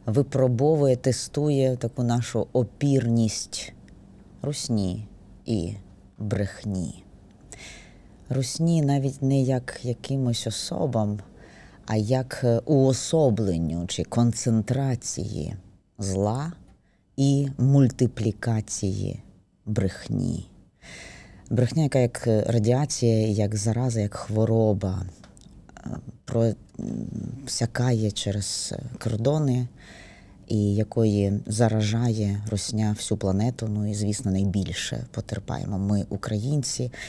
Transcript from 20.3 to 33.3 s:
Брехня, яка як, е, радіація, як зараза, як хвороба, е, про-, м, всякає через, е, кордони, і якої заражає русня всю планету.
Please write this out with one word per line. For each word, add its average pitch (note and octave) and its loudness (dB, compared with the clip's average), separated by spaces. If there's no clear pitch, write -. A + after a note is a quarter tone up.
Брехня, A#2+ 2
яка C#3 2
як, A#2+ 0
е, A2 4
радіація, A#2 2
як G#2+ 0
зараза, A2+ 0
як G2+ -2
хвороба, G#2+ 0
е, - -10
про-, A#2+ 0
м, A2+ 2
всякає A#2 0
через, - -4
е, - -8
кордони, B2+ 0
і G#2 2
якої G#2 2
заражає G#2+ 0
русня G#2+ -2
всю - -4
планету. G#2+ 0